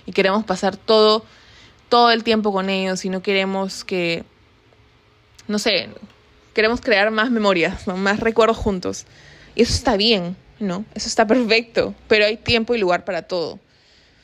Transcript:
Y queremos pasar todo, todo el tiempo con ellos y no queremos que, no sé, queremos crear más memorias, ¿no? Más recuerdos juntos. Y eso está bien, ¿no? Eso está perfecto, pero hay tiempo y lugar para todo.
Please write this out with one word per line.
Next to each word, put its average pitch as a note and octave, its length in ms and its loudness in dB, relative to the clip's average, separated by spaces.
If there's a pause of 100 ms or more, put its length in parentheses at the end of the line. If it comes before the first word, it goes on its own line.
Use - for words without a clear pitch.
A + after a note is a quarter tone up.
Y G3 60 -12
queremos G3 320 2
pasar F#3+ 340 -4
todo, G#3+ 480 4 (640)
todo A#3+ 220 6
el A3+ 120 0
tiempo A3 280 0
con F#3+ 180 -2
ellos F#3+ 360 -2
y F#3+ 40 -4
no F#3 120 -4
queremos F#3+ 640 -2
que, E3+ 400 -4 (1200)
no G#3 120 -4
sé, G#3 300 -2 (640)
queremos A3+ 280 0
crear G#3+ 300 2
más A3 200 0
memorias, F#3+ 560 0
¿no? F#3 100 -4
Más G3 220 0
recuerdos A3+ 380 2
juntos. G3 480 -6 (500)
Y A3 80 2
eso A#3+ 100 2
está A#3 240 0
bien, G3 380 0 (240)
¿no? G3 340 -4
Eso - 140 -10
está - 180 2
perfecto, A3 680 0 (120)
pero G#3+ 180 4
hay A3 120 -2
tiempo A#3 380 -2
y - 20 0
lugar F3+ 260 0
para F3+ 200 -6
todo. F3 360 -6 (640)